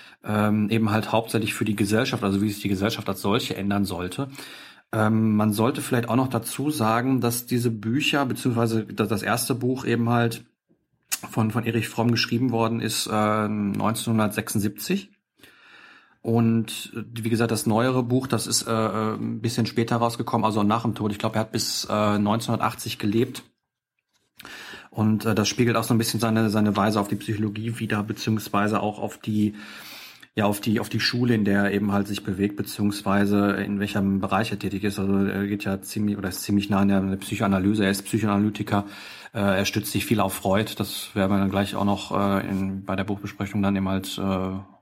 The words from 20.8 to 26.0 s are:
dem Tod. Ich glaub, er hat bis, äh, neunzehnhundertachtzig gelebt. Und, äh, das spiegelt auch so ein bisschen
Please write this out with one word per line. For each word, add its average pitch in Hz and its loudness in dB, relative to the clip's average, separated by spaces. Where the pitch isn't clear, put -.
dem 107 0
Tod. 107 0
Ich 104 -4
glaub, 110 -2
er 107 2
hat - -4
bis, - -4
äh, 104 2
neunzehnhundertachtzig 110 0
gelebt. 110 0
Und, 107 2
äh, 110 2
das 104 2
spiegelt 117 2
auch 113 0
so 123 2
ein 113 4
bisschen 113 0